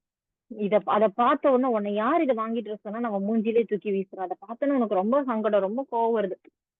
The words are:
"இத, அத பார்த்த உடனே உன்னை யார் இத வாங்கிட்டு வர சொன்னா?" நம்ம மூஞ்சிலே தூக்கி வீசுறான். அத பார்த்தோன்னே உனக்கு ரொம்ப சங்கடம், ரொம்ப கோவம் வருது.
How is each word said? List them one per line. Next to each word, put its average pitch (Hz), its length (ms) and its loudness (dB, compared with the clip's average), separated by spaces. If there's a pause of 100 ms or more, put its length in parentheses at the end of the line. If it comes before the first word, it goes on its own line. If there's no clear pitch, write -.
(460)
"இத, 208 380 0
அத 214 240 2
பார்த்த 269 420 2
உடனே 254 180 4
உன்னை 208 240 0
யார் 247 300 2
இத 269 100 2
வாங்கிட்டு 226 320 -4
வர 214 160 -8
சொன்னா?" 214 200 -8
நம்ம 220 180 -2
மூஞ்சிலே 220 460 0
தூக்கி 208 260 -4
வீசுறான். 190 260 -4
அத 185 240 -6
பார்த்தோன்னே 233 320 -4
உனக்கு 233 220 0
ரொம்ப 220 280 2
சங்கடம், 220 380 0
ரொம்ப 220 300 -2
கோவம் 233 320 0
வருது. 185 140 -4 (440)